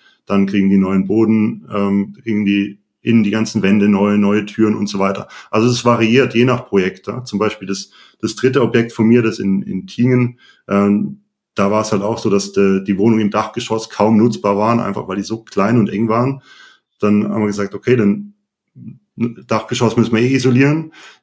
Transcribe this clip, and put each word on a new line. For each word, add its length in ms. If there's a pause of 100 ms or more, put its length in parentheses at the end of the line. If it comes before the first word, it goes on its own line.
(260)
dann 200
kriegen 240
die 80
neuen 280
Boden, 680
ähm, 520
kriegen 220
die 340 (220)
innen 220
die 80
ganzen 300
Wände 260
neu, 300
neue 300
Türen 280
und 120
so 100
weiter. 300 (240)
Also 160
es 180
variiert 480
je 120
nach 200
Projekt, 400
ja. 180
Zum 140
Beispiel 300
das, 240 (280)
das 160
dritte 280
Objekt 300
von 140
mir, 140
das 160
in, 240
in 240
Tingen, 540 (280)
ähm, 540 (320)
da 160
war's 220
halt 100
auch 160
so, 140
dass 200
de-, 320
die 140
Wohnungen 240
im 80
Dachgeschoss 600
kaum 260
nutzbar 400
waren, 220
einfach 280
weil 100
die 40
so 220
klein 340
und 100
eng 220
waren. 320 (580)
Dann 300
haben 120
wir 60
gesagt, 280
okay, 200
dann 380 (840)
Dachgeschoss 800
müssen 180
wir 80
eh 120
isolieren, 580 (320)